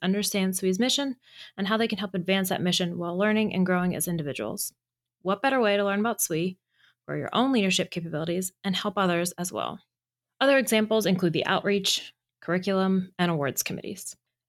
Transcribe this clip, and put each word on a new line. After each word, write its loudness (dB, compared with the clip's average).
understand 0
swe's 0
mission 0
and -4
how 2
they 2
can -4
help -6
advance 0
that -2
mission 0
while -4
learning 2
and 2
growing 2
as -4
individuals. -4
What -2
better 2
way 4
to 2
learn 0
about 0
swe -2
for -6
your -6
own 2
leadership 2
capabilities -4
and 0
help -4
others 2
as -6
well? -6
Other 6
examples 2
include 4
the 0
outreach, 0
curriculum, 0
and 2
awards 0
committees. -10